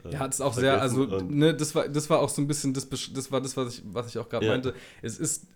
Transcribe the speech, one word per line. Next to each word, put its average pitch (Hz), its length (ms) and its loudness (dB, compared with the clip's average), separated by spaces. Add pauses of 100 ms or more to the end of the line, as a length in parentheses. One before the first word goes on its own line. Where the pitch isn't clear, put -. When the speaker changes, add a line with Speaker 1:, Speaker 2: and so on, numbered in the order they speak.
(120)
Speaker 1:
Ja, 135 160 -4
das 131 80 -4
ist - 60 -2
auch 131 120 2
sehr, 135 240 4
Speaker 2:
vergessen 131 240 2
Speaker 1:
also, 98 160 0
Speaker 2:
und 92 180 -2
Speaker 1:
ne, 151 200 6
das 147 180 -2
war, 156 160 2
das 143 220 -2
war 156 80 6
auch 139 100 4
so - 140 -2
ein 143 40 -2
bisschen, 143 280 0
das 135 100 -4
besch-, - 260 -6
das 131 200 -8
war 131 100 2
das, 131 160 -6
was 123 220 -4
ich, - 120 -16
was 120 160 -4
ich 113 120 -6
auch 104 100 -8
gerade 110 160 0
Speaker 2:
Ja. 110 60 4
Speaker 1:
meinte. 127 240 0 (260)
Es 110 160 -6
ist, - 380 -4